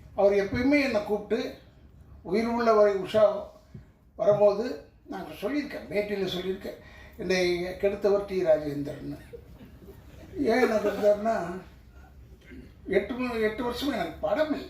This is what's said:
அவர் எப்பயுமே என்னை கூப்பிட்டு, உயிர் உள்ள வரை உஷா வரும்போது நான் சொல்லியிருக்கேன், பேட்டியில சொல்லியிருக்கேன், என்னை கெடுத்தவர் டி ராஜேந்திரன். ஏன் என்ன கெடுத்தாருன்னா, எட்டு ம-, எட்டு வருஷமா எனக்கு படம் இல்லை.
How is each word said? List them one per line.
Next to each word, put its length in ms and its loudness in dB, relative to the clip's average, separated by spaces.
அவர் 180 6
எப்பயுமே 500 2
என்னை 200 0
கூப்பிட்டு, 360 -2
உயிர் 260 0
உள்ள 260 2
வரை 200 6
உஷா 300 2
வரும்போது 480 4
நான் 180 -10
சொல்லியிருக்கேன், 480 -4
பேட்டியில 380 -2
சொல்லியிருக்கேன், 520 -6
என்னை 260 0
கெடுத்தவர் 480 2
டி 200 -2
ராஜேந்திரன். 720 0
ஏன் 220 2
என்ன 140 4
கெடுத்தாருன்னா, 600 2
எட்டு 260 -2
ம-, 280 -6
எட்டு 220 -2
வருஷமா 300 -4
எனக்கு 280 -6
படம் 320 -2
இல்லை. 160 -6